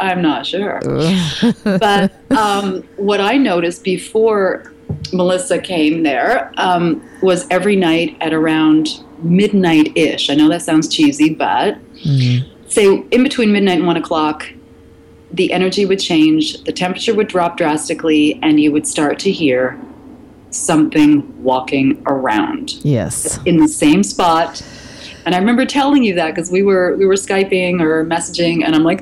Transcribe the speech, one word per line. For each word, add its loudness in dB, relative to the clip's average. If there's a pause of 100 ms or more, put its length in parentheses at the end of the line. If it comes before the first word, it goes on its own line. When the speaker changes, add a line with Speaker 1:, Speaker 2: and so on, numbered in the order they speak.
Speaker 1:
I'm -2
not -2
sure. -6
Speaker 2:
Ugh. -2
<laughs> -20
Speaker 1:
But, 0 (220)
um, -2 (160)
what 0
I 0
noticed 0
before -2 (400)
Melissa 0
came -2
there, -2
um, 0 (200)
was 0
every 2
night 0
at -2
around 2 (340)
midnight-ish. 2
I 0
know 4
that -2
sounds 0
cheesy, 2
but -2 (260)
Speaker 2:
Mm-hmm. 0
Speaker 1:
say 4
in 4
between 2
midnight 2
and 0
one 2
o'clock, -4 (840)
the -2
energy 0
would 0
change, 0
the -6
temperature -4
would 0
drop -2
drastically, 0
and 4
you 2
would 0
start -2
to 0
hear -2 (760)
something 2
walking 0
around. -2 (100)
Speaker 2:
Yes. -2
Speaker 1:
In 2
the 4
same 2
spot. 0 (640)
And -2
I 0
remember 2
telling 0
you 0
that -2
'cause -6
we 2
were, 2
we 2
were 4
Skyping -2
or 2
messaging, -2
and 0
I'm 2
like, 0